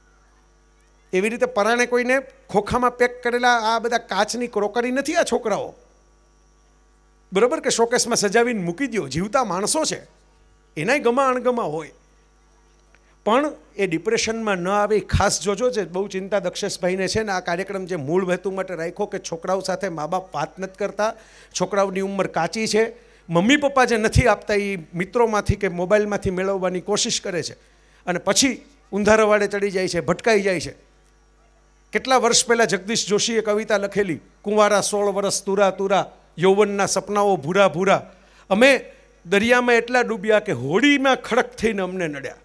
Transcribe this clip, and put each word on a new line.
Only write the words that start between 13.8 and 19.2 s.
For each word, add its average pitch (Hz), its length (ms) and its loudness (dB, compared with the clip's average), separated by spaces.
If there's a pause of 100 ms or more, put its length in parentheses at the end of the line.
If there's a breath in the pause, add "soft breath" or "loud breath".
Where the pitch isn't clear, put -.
ડિપ્રેશનમાં 220 680 -2
ન 175 120 -4
આવે 208 300 0
એ - 20 2
ખાસ 202 420 0
જોજો. 202 280 -2
જે 214 140 -4
બહુ 180 240 -6
ચિંતા 196 320 -4
દક્ષેશભાઈને 185 680 -4
છે 220 160 -2
ને, 208 80 -6
આ 185 80 -2
કાર્યક્રમ 185 460 -6
જે 180 100 -6
મૂળ 175 360 0
હેતુ 180 200 -2
માટે 185 240 -6
રાખ્યો 175 300 -6
કે 196 140 -8
છોકરાઓ 185 400 -4